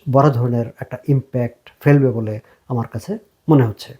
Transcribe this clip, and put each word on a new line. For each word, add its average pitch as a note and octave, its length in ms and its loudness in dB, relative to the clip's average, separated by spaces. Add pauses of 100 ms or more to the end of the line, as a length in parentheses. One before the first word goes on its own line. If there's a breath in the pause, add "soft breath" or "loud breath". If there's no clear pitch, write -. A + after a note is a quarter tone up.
(100)
বড় C#3 200 4
ধরনের A#2+ 360 -2 (140)
একটা - 180 -14 (100)
ইম্প্যাক্ট B2+ 640 -4 (100)
ফেলবে C#3+ 300 4
বলে A2 300 -6 (280 soft breath)
আমার A#2 180 -4
কাছে F#3+ 320 -10 (300)
মনে C#3+ 160 6
হচ্ছে। - 360 -8